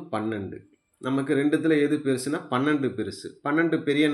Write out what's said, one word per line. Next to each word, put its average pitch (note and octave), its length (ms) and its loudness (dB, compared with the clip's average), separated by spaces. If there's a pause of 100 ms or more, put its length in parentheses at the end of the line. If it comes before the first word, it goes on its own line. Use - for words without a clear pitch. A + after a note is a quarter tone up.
(140)
பன்னெண்டு. G#2+ 440 -4 (440)
நமக்கு C3+ 380 0
ரெண்டுத்துல D#3 440 2
எது D3 120 2 (100)
பெருசுன்னா, C3+ 340 -2 (120)
பன்னெண்டு C3+ 360 2 (100)
பெருசு. G2 300 -8 (160)
பன்னெண்டு D#3+ 320 2 (120)
பெரிய D3 260 4